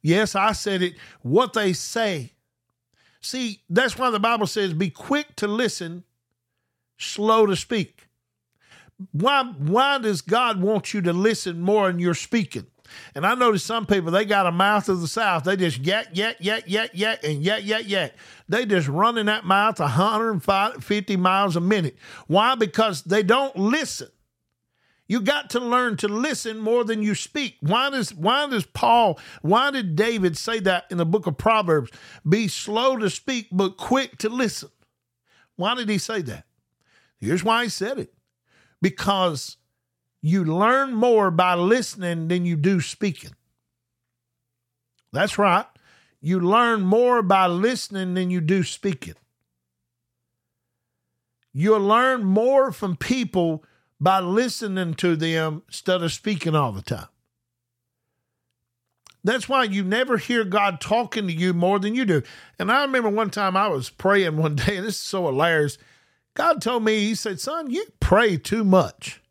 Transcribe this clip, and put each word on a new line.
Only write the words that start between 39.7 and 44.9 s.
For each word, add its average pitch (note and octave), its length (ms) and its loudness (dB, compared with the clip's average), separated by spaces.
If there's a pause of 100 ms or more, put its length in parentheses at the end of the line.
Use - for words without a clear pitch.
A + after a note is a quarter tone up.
you F3 200 2
learn A#3 500 2
more A3 360 4
by F3+ 240 2
listening F3 760 0
than F3 180 0
you E3+ 100 0
do F3 260 2
speaking. - 540 -6 (1800)